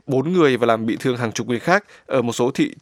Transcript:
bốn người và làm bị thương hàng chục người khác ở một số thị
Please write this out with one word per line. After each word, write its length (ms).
bốn 260
người 240
và 100
làm 200
bị 140
thương 160
hàng 160
chục 160
người 100
khác 260
ở 160
một 100
số 180
thị 300